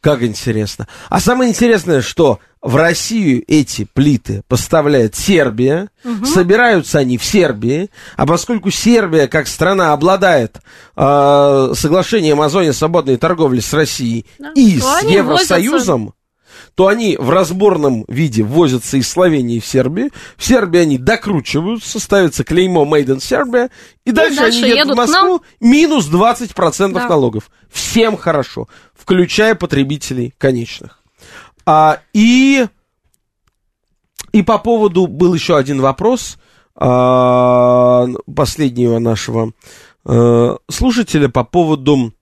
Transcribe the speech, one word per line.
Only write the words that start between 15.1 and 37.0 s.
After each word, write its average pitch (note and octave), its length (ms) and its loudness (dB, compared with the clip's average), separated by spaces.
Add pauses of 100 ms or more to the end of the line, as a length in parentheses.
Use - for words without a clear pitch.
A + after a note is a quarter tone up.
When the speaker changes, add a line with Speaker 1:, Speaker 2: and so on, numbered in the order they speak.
Speaker 1:
Евросоюзом, B3 880 0
Speaker 2:
ввозятся. G2+ 160 -14 (560)
Speaker 1:
то F#3 140 2
они G#3+ 300 0
в C3 120 -2
разборном E3+ 760 0
виде A#2+ 360 -2
ввозятся C3+ 560 0
из A#2+ 100 -2
Словении C#3+ 500 0
в A2 80 -8
Сербию. D3+ 440 -2 (260)
В - 80 -12
Сербии F#3+ 360 2
они D3 180 0
докручиваются, F#3+ 1000 -4
ставится F#3 460 0
клеймо F3 400 0
Made D3 220 0
in C3+ 140 -2
Serbia, B3 500 -2 (340)
и B3 60 -2
Speaker 2:
И - 20 -2
Speaker 1:
дальше D#4+ 240 2
Speaker 2:
дальше A#3 220 0
Speaker 1:
они B3 100 0
едут A#3+ 100 2 (100)
Speaker 2:
едут C#4+ 40 0
Speaker 1:
в - 0 -
Speaker 2:
к B3 40 0
нам. D#4+ 340 2
Speaker 1:
Москву, F4+ 120 -2 (180)
минус C#4+ 460 2
двадцать A3 480 0
процентов F#3+ 500 -2
Speaker 2:
Да. A#3+ 40 -8
Speaker 1:
налогов. B2 420 -2 (200)
Всем A3 460 -2
хорошо, C#3 520 -4 (280)
включая G3 600 0
потребителей C3+ 840 -4
конечных. - 640 -4 (680)
А, D#3 320 2 (140)
и, B3+ 540 2 (1700)
и G#3 100 2
по G#3 160 0
поводу, G#3 480 0
был E3+ 280 0
ещё D#3+ 220 0
один C3+ 240 -2
вопрос, C#3 560 -2 (400)
а, B2 1300 2 (280)